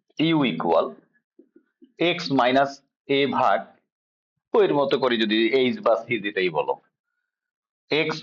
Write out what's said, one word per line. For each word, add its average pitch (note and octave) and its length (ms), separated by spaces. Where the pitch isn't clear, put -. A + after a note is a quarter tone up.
ইউ E3 120
ইকুয়াল D#2+ 340
এক্স - 160
মাইনাস C3+ 320
এ - 20
ভাগ, A2+ 200
ও - 100
এর D#3+ 140
মতো C3+ 240
করে B2 200
যদি A2 160
এইচ B2 160
বা A#2 160
সি B2+ 120
দিতেই F#2+ 340
বলো, C2+ 160
এক্স D#3 220